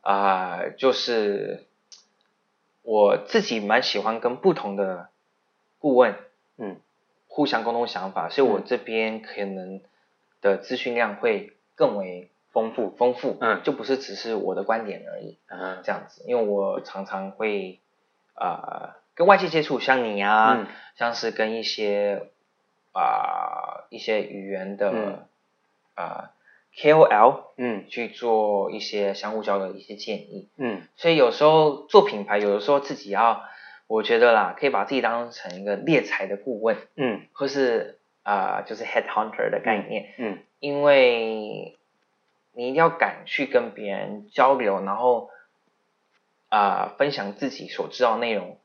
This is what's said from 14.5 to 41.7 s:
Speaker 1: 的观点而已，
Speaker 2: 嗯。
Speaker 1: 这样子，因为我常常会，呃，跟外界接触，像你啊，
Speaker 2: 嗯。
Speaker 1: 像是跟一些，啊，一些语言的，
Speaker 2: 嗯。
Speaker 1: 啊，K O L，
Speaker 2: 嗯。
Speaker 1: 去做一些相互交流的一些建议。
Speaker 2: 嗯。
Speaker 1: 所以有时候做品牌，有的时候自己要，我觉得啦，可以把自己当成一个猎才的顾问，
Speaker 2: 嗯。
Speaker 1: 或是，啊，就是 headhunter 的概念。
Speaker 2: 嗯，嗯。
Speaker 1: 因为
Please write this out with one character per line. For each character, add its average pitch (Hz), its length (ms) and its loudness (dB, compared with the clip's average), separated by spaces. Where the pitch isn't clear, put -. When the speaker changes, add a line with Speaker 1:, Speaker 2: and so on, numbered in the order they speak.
Speaker 1:
的 95 100 -4
观 113 220 -2
点 92 260 -12
而 - 100 -12
已， - 260 -18
Speaker 2:
嗯。 92 360 -10
Speaker 1:
这 104 80 -4
样 92 160 -6
子， - 200 -20
因 120 100 0
为 113 80 2
我 98 360 -2
常 98 260 -12
常 95 240 -8
会， 98 480 -4
呃， - 560 -8
跟 170 100 2
外 196 120 8
界 180 100 0
接 160 160 0
触， 143 160 -2
像 131 240 2
你 104 180 -2
啊， 110 380 6
Speaker 2:
嗯。 104 80 -6
Speaker 1:
像 117 200 -2
是 113 160 -4
跟 110 240 -2
一 113 80 -6
些， 101 640 -2
啊， 50 960 -2
一 117 80 -16
些 107 240 -2
语 98 300 -10
言 98 260 -8
的， 101 160 0
Speaker 2:
嗯。 104 320 -6
Speaker 1:
啊 - 360 -10
，K 151 180 4
O 160 80 8
L， 113 560 6
Speaker 2:
嗯。 113 320 -4
Speaker 1:
去 117 200 -8
做 107 600 0
一 107 100 -8
些 101 360 -4
相 107 160 -8
互 110 100 -6
交 101 160 -2
流 95 160 -4
的 98 60 -16
一 - 20 -20
些 104 140 -16
建 104 220 -8
议。 - 300 -16
Speaker 2:
嗯。 110 260 -6
Speaker 1:
所 170 140 0
以 165 60 4
有 127 160 6
时 143 120 0
候 151 440 4
做 - 180 8
品 104 180 -6
牌， 104 140 -2
有 104 160 2
的 107 60 0
时 - 100 -4
候 113 100 4
自 - 140 -8
己 - 160 -14
要， 110 340 2
我 110 160 -2
觉 117 160 2
得 120 120 8
啦， 98 240 2
可 147 120 -2
以 - 20 4
把 104 160 0
自 - 80 -6
己 127 80 0
当 117 300 -2
成 90 280 -14
一 98 40 -12
个 101 120 -2
猎 101 280 2
才 - 240 -6
的 101 100 -6
顾 110 240 -8
问， 107 160 0
Speaker 2:
嗯。 110 260 -4
Speaker 1:
或 139 140 -4
是， 127 500 -2
啊， 101 400 -2
就 110 140 -10
是 98 80 -10
headhunter 110 640 -2
的 107 100 -2
概 107 200 0
念。 107 300 -8
Speaker 2:
嗯， 110 140 -6
嗯。 87 60 -12
Speaker 1:
因 143 240 -4
为 110 920 2